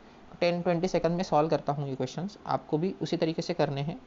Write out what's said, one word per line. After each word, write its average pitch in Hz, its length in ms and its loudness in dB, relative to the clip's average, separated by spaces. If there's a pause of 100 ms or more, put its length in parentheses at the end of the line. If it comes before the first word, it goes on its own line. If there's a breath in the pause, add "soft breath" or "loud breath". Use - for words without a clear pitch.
(400 loud breath)
टेन 175 220 2
ट्वेंटी 175 260 2
सेकंड 170 280 2
में 175 60 0
solve 156 260 4
करता 147 240 0
हूँ 143 160 -4
ये 135 60 -4
questions, 151 520 -4
आपको 143 320 0
भी 185 240 0
उसी 175 140 -2
तरीके 165 260 0
से 175 120 -4
करने 143 260 0
हैं। 165 260 -4